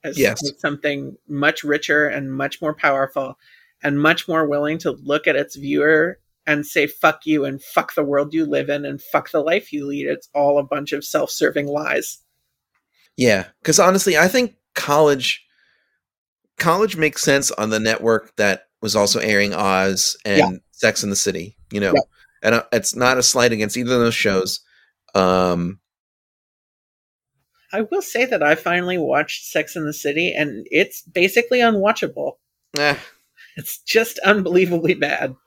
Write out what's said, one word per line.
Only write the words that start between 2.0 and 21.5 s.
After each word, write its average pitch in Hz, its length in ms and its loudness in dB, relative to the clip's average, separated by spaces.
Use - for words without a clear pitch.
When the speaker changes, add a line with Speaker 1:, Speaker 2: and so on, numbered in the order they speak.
Speaker 1:
and 135 240 -6
much 139 280 -6
more 151 140 -4
powerful 135 640 -2
and 143 180 0
much 160 280 2
more 160 180 0
willing 147 320 -2
to 160 140 -4
look 143 340 -2
at 151 100 2
its 143 200 -4
viewer 147 640 2
and 147 200 0
say, 147 200 0
"Fuck 156 400 0
you 151 180 2
and 139 180 -6
"Fuck - 320 -2
the 156 100 0
world 143 300 -2
you 160 120 2
live 139 220 -2
in," 143 160 -4
and 139 160 -10
"Fuck - 300 -4
the 160 120 0
life 175 300 -2
you 143 140 -6
lead." 143 200 -6
It's 143 280 -6
all 143 240 4
a 143 60 0
bunch 147 280 -4
of 143 120 -6
self-serving 143 640 -2
lies." 143 500 -4
Speaker 2:
Yeah, 107 300 2
'cause 160 160 2
honestly, 185 400 4
I 165 100 6
think 247 280 0
college, 143 680 2
college 185 380 0
makes 156 260 -2
sense 139 300 2
on 110 180 -4
the 110 100 0
network 110 560 0
that 101 320 0
was 107 160 -2
also 104 240 2
airing 101 340 0
Oz 95 680 0
and 101 140 2
Speaker 1:
Yeah. 92 120 4
Speaker 2:
Sex - 320 0
and 101 80 -4
the 98 40 -2
City, 92 400 -4